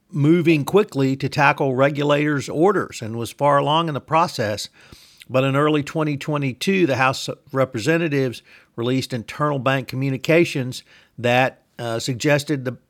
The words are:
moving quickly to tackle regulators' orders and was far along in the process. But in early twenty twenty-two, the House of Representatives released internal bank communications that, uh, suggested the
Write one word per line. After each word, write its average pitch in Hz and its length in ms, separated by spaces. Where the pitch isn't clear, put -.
moving 151 540
quickly 135 500
to 135 140
tackle 143 460
regulators' 143 760
orders 175 520
and 110 140
was 117 160
far 143 260
along 151 300
in 156 60
the 131 80
process. 135 680
But 131 160
in 135 100
early 151 260
twenty 151 360
twenty-two, 147 720
the 131 100
House 131 320
of - 80
Representatives 135 880
released 127 340
internal 143 460
bank 131 300
communications 135 960
that, 120 460
uh, 117 180
suggested 143 680
the 123 140